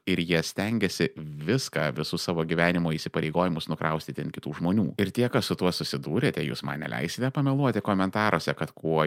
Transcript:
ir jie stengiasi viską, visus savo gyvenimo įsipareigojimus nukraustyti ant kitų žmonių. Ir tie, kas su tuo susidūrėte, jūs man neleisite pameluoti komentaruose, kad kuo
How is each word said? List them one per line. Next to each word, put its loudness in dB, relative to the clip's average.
ir 2
jie 2
stengiasi 0
viską, 0
visus -4
savo 0
gyvenimo 2
įsipareigojimus 0
nukraustyti -2
ant -6
kitų -8
žmonių. 2
Ir 2
tie, 2
kas 0
su 0
tuo 2
susidūrėte, -2
jūs -6
man -6
neleisite -2
pameluoti 2
komentaruose, 2
kad -6
kuo 2